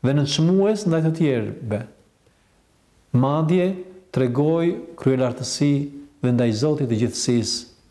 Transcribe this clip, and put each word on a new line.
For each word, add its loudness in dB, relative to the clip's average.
dhe 2
nënçmues 2
ndaj 2
të 0
tjerëve. -2
Madje 2
tregoi 0
kryelartësi 0
dhe 2
ndaj 2
Zotit 0
të 0
gjithësisë -2